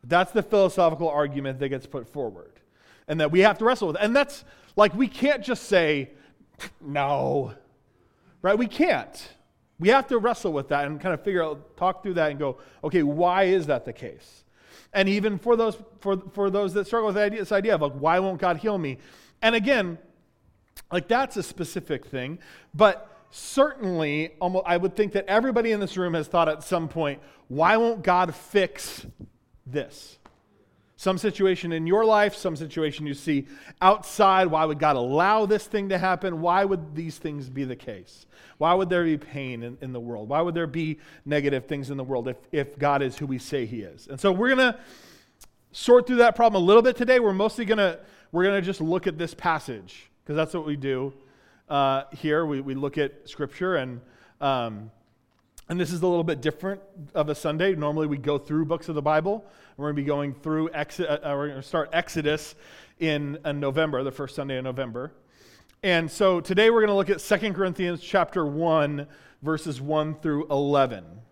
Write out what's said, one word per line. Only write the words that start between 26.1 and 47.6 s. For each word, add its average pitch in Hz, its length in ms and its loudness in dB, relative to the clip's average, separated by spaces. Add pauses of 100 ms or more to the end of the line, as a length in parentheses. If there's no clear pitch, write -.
has 156 140 -2
thought 170 200 2
at 156 160 -4
some 165 240 -2
point, 143 340 -4 (260)
"Why 160 280 4
won't 226 280 0
God 180 320 2
fix - 680 -2 (640)
this?" - 520 -10 (800)
Some 190 200 -2
situation 185 560 0
in 160 120 -4
your 202 200 4
life, 208 300 4
some 170 200 -6
situation 151 500 -4
you 139 80 -6
see 139 340 -2 (340)
outside. 190 640 6
Why 156 160 2
would 151 160 0
God 151 160 4
allow 170 500 2
this 202 220 0
thing 196 220 -4
to 190 80 0
happen? 180 420 -2
Why 175 240 2
would 160 320 -2
these 160 220 -8
things 143 320 -10
be 135 160 -6
the 127 100 -6
case? - 500 -16 (340)
Why 165 140 2
would 190 160 2
there 175 140 2
be 160 140 0
pain 131 460 -10
in, 120 180 -12
in 131 100 -10
the 123 80 -8
world? 113 300 -10
Why 143 100 0
would 170 160 -2
there 165 120 -2
be 156 320 -6 (260)
negative 139 400 0
things 139 240 -8
in 139 80 -6
the 131 80 -8
world 127 240 -4
if, 123 80 -8 (160)
if 139 260 -4
God 143 220 2
is 131 160 -4
who 151 80 -6
we 131 120 -4
say 131 280 -4
he 110 160 -10
is? 85 260 -16
And 139 100 -12
so 196 140 2
we're 196 160 2
gonna 254 320 2 (960)
sort 247 340 6
through 254 100 0
that 233 200 6
problem 214 260 4
a - 20 4
little 208 160 10
bit 247 140 4
today. 247 240 4
We're 214 140 2
mostly 214 320 0